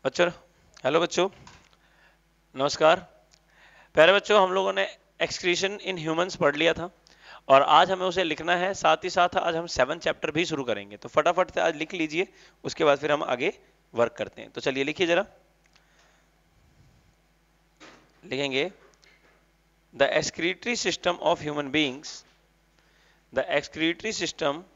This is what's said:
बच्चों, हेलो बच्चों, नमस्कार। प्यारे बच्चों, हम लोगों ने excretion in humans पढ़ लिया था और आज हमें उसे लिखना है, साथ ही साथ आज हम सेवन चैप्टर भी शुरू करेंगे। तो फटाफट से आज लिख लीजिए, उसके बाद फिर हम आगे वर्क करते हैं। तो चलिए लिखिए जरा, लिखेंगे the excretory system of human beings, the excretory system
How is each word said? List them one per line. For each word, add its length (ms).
बच्चों, 220
हेलो 140
बच्चों, 280
नमस्कार। 440
प्यारे 200
बच्चों, 300
हम 80
लोगों 220
ने 120
excretion 520
in 120
humans 380
पढ़ 200
लिया 180
था 160
और 140
आज 300
हमें 140
उसे 180
लिखना 320
है, 180
साथ 300
ही 60
साथ 280
आज 180
हम 120
सेवन 320
चैप्टर 320
भी 140
शुरू 180
करेंगे। 340
तो 120
फटाफट 420
से 100
आज 140
लिख 180
लीजिए, 340
उसके 200
बाद 160
फिर 120
हम 120
आगे 280
वर्क 240
करते 240
हैं। 100
तो 100
चलिए 220
लिखिए 240
जरा, 180
लिखेंगे 460
the 160
excretory 640
system 340
of 160
human 280
beings, 400
the 120
excretory 640
system 420